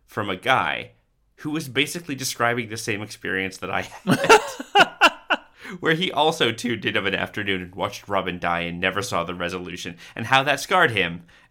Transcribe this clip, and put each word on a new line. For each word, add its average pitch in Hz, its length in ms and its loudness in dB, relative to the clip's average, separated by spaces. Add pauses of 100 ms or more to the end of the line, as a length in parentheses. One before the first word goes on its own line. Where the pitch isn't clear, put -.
from 104 240 -6
a 95 80 -2
guy 90 540 0 (500)
who 151 100 -8
was 147 180 -6
basically 147 460 -4
describing 120 540 -2
the 107 80 -10
same 107 260 -6
experience 95 540 -6
that 92 120 -8
I 95 140 -2
had. - 580 4
<laughs> - 100 -10 (1300)
Where 156 140 2
he - 180 -2
also 143 400 4
tuned 113 320 -2
in 107 100 0
of 101 100 0
an 98 80 0
afternoon 92 480 -2
and 87 140 -14
watched - 320 -6
Robin 92 320 -2
die 85 220 0
and 85 180 -6
never 92 220 0
saw 87 240 -2
the 90 100 -8
resolution, 90 640 -8 (180)
and 113 100 -6
how 135 180 6
that 143 180 0
scarred 180 300 4
him. 87 320 -2 (260)